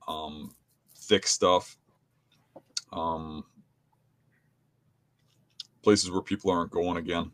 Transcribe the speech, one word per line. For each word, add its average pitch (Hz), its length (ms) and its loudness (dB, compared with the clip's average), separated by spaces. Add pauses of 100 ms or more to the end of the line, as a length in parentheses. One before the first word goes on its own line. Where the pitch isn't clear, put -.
um, 78 460 -10 (420)
thick - 300 2
stuff, - 520 2 (1120)
um, 80 520 -6 (2500)
places 98 300 4
where 90 100 -2
people 98 300 -2
aren't 85 200 0
going 87 260 -2
again. 85 360 -4